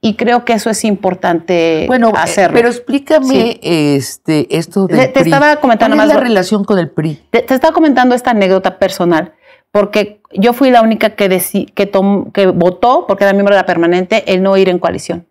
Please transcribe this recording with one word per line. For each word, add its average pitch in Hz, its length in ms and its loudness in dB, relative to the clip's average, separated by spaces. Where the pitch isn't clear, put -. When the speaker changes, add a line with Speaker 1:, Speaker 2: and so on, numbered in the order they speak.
Speaker 1:
Y 214 120 -2
creo 240 320 -2
que 233 80 0
eso 220 160 -4
es 208 140 -6
importante 175 1000 -2
Speaker 2:
Bueno, 233 240 2
eh, - 60 -2
Speaker 1:
hacerlo. 175 400 0
Speaker 2:
pero 233 120 2
explícame, 269 600 -2
Speaker 1:
Sí. 240 340 0
Speaker 2:
este, 147 960 -2
esto 190 300 -2
del 180 120 0
Speaker 1:
Te, - 100 2
te 269 120 0
Speaker 2:
pri. 165 100 2
Speaker 1:
estaba 294 260 2
comentando 240 400 0
Speaker 2:
¿Cuál 311 40 2
es 311 80 2
Speaker 1:
más 302 80 0
Speaker 2:
la 294 60 2
Speaker 1:
lo 254 40 -2
Speaker 2:
relación 202 380 0
con 196 140 0
el 165 120 -4
pri? 156 300 -6
Speaker 1:
Te, 233 120 0
te 262 120 -2
estaba 320 200 2
comentando 254 400 2
esta 247 160 -2
anécdota 190 480 0
personal, 175 560 -2
porque 208 480 -2
yo 220 200 0
fui 254 180 2
la 240 120 4
única 220 280 0
que 202 180 -2
deci-, 185 460 -4
que 202 120 -2
tom-, 196 460 -2
que 196 140 2
votó, 185 600 0
porque 196 180 0
era 196 100 2
miembro 202 200 2
de 190 60 4
la 180 60 -4
permanente, 180 680 -2
el 185 100 0
no 196 140 2
ir 190 120 2
en 180 100 -2
coalición. 175 520 -6